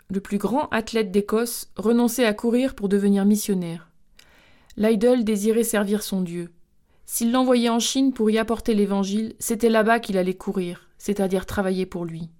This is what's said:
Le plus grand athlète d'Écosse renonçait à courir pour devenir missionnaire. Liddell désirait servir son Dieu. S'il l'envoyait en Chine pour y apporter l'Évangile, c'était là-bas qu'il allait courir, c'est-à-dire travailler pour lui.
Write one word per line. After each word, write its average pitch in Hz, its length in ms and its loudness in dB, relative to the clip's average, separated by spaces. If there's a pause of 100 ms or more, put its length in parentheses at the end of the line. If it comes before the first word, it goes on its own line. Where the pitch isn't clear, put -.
(100)
Le 190 100 -4
plus 202 160 -6
grand 214 320 -2
athlète 220 420 -2
d'Écosse 214 680 -2
renonçait 233 500 2
à 208 80 2
courir 247 400 0
pour 202 160 -4
devenir 202 340 2
missionnaire. 185 680 0 (880)
Liddell 226 480 4
désirait 220 400 2
servir 208 380 0
son 190 180 -4
Dieu. 170 320 -6 (540)
S'il 233 260 -2
l'envoyait 247 380 4
en 233 100 2
Chine 269 320 0
pour 220 160 0
y 220 80 2
apporter 226 380 0
l'Évangile, 202 640 0
c'était 226 320 0
là-bas 226 280 4
qu'il 202 200 -2
allait 185 160 0
courir, 185 640 -8
c'est-à-dire 190 480 -2
travailler 185 400 -2
pour 175 180 -8
lui. 165 240 -10 (120)